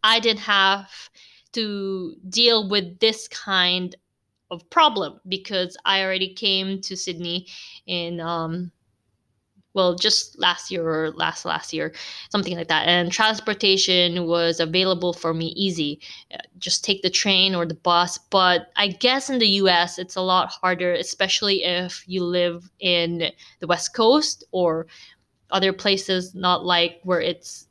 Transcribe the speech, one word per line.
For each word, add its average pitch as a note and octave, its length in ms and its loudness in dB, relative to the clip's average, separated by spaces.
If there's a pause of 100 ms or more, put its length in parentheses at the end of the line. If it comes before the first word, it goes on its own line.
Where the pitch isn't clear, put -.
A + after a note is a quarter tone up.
I A3+ 160 4
didn't A3 220 0
have G3 500 2 (600)
to G3 640 -6 (120)
deal A3 400 4
with F#3 300 -2
this A3 300 0
kind F3+ 640 -2 (560)
of F3 200 -14
problem A3 580 2
because F#3+ 560 -4
I F#3+ 180 2
already F#3+ 320 -2
came F#3+ 480 -2
to F#3+ 140 -10
Sydney F3 500 -8 (400)
in, F3 340 -6
um, E3 520 -6 (1040)
well, F3+ 220 2
just - 420 -2
last F3+ 320 -2
year E3+ 180 -4
or D#3 220 -2
last, D#3+ 340 -4
last E3 280 -6
year, D#3+ 200 -4 (380)
something F#3 260 -2
like E3 120 -8
that. D#3 180 2
And F3 240 2
transportation F#3+ 1160 2
was E3+ 340 2
available F3 520 2
for E3 220 -2
me E3 140 -4
easy. D#3+ 520 -2 (320)
Uh, - 60 -16 (200)
just - 260 -4
take F#3+ 180 0
the F#3 80 0
train F#3+ 440 2
or E3+ 120 0
the E3 80 -6
bus. F3 420 2
But F#3 600 2
I G3+ 120 2
guess B3+ 400 0
in C4 120 0
the A3 80 4
U G3 200 4
S, F3 300 2
it's F3+ 180 -10
a F#3+ 40 -4
lot F#3 280 2
harder, F3+ 440 -2
especially G3 720 -2
if F3+ 420 -4
you F#3 180 -2
live F3 540 -2
in E3+ 520 0 (280)
the F3 80 -10
West E3+ 280 -2
Coast B3+ 580 4
or E3 340 0 (640)
other F#3+ 220 2
places, F#3+ 640 -2
not F3+ 300 0
like F3 380 0
where F3+ 180 0
it's - 500 -6